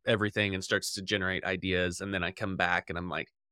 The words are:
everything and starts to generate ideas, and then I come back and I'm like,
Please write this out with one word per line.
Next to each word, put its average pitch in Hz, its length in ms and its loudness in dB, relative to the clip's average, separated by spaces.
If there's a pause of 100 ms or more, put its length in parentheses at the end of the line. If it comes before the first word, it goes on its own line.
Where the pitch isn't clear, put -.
everything 104 480 2
and 95 100 -2
starts - 300 0
to 104 80 -6
generate 92 440 0
ideas, 90 560 0
and 98 120 -4
then 90 100 -2
I 90 80 -2
come 95 260 -4
back 87 320 2
and 85 80 -6
I'm 90 120 -4
like, 78 200 -4 (220)